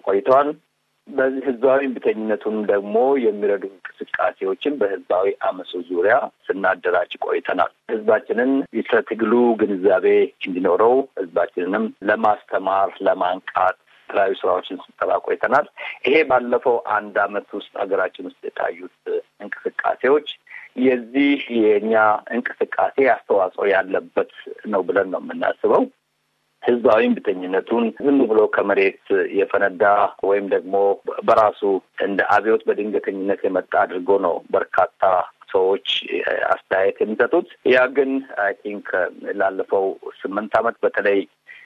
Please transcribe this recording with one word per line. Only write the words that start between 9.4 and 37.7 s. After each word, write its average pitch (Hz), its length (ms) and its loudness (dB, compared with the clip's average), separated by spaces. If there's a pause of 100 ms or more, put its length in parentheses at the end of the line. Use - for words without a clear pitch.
ግንዛቤ 98 500 2 (340)
እንዲኖረው፣ 95 540 2 (220)
ህዝባችንንም 90 680 -2 (200)
ለማስተማር፣ 101 880 0 (100)
ለማንቃት 92 760 -2 (320)
የተለያዩ 98 260 0
ስራዎችን 92 460 -4
ስንሰራ - 380 -6
ቆይተናል። 127 480 0 (360)
ይሄ 135 220 2
ባለፈው 123 520 0 (140)
አንድ 104 280 -4
አመት 101 340 -4
ውስጥ 101 260 -12
ሀገራችን 95 480 -4
ውስጥ - 160 -16
የታዩት - 540 -8 (440)
እንቅስቃሴዎች - 880 -2 (460)
የዚህ 127 560 2 (220)
የእኛ 107 400 2 (360)
እንቅስቃሴ - 640 -4 (120)
አስተዋጽኦ 101 580 0
ያለበት 92 640 0 (340)
ነው 101 160 0
ብለን 90 280 0
ነው 82 100 -6
የምናስበው። - 640 0 (800)
ህዝባዊ 117 400 4
እምቢተኝነቱን 104 840 -2 (100)
ዝም 139 300 2
ብሎ 107 160 4 (100)
ከመሬት 98 520 0 (320)
የፈነዳ 98 480 0 (400)
ወይም 101 260 0
ደግሞ 92 260 -2 (480)
በራሱ 107 380 4 (400)
እንደ 95 200 0 (100)
አብዮት 104 340 2
በድንገተኝነት 98 800 -2
የመጣ 92 360 -2
አድርጎ 92 400 0
ነው 90 180 0 (140)
በርካታ - 520 -2 (480)
ሰዎች 95 380 0 (640)
አስተያየት 98 480 0
የሚሰጡት። 110 500 0 (180)
ያ 127 220 4